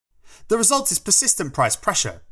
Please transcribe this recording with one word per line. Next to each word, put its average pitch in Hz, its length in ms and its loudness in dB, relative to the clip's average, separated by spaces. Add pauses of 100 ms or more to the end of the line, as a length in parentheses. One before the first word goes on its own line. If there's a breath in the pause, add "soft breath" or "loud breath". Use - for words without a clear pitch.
(500 soft breath)
The 220 80 2
result 269 340 2
is - 80 -2
persistent 196 540 0
price 127 220 2
pressure. - 460 -2 (100)